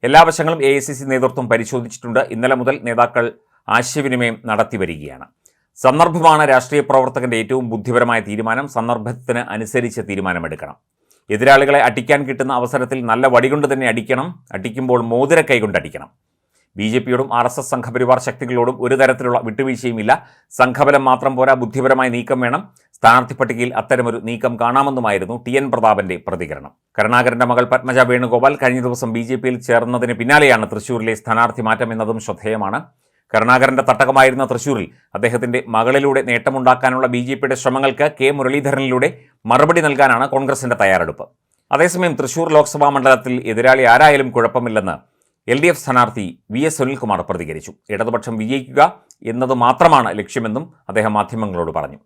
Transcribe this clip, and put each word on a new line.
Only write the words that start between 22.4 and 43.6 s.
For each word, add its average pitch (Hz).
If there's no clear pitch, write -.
വേണം. 139
സ്ഥാനാർത്ഥി 123
പട്ടികയിൽ 120
അത്തരമൊരു 120
നീക്കം 120
കാണാമെന്നുമായിരുന്നു 120
ടി 120
എൻ 139
പ്രതാപൻ്റെ 101
പ്രതികരണം. 76
കരുണാകരൻ്റെ 120
മകൾ 123
പത്മജ 127
വേണുഗോപാൽ 123
കഴിഞ്ഞ 127
ദിവസം 123
ബി 117
ജെ 127
പിയിൽ 127
ചേർന്നതിന് 120
പിന്നാലെയാണ് 127
തൃശ്ശൂരിലെ 110
സ്ഥാനാർത്ഥി 117
മാറ്റം 113
എന്നതും 110
ശ്രദ്ധേയമാണ്. 107
കരുണാകരൻ്റെ 127
തട്ടകമായിരുന്ന 131
തൃശ്ശൂരിൽ 120
അദ്ദേഹത്തിൻ്റെ 120
മകളിലൂടെ 135
നേട്ടമുണ്ടാക്കാനുള്ള 127
ബി 123
ജെ 135
പിയുടെ 135
ശ്രമങ്ങൾക്ക് 135
കെ 135
മുരളീധരനിലൂടെ 135
മറുപടി 156
നൽകാനാണ് 135
കോൺഗ്രസിൻ്റെ 131
തയ്യാറെടുപ്പ്. 90
അതേസമയം 175
തൃശ്ശൂർ 160
ലോക്സഭാ 147
മണ്ഡലത്തിൽ 127
എതിരാളി 127